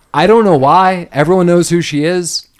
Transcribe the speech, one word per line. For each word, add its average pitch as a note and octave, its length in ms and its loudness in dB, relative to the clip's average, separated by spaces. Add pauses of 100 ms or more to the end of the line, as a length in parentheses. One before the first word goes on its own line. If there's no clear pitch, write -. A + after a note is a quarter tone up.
(120)
I D3+ 140 0
don't A3 180 4
know F#3+ 120 2
why. F3 560 0
Everyone F3 340 0
knows F3 220 2
who F3 120 -2
she D3 240 -4
is. F3 440 -6 (120)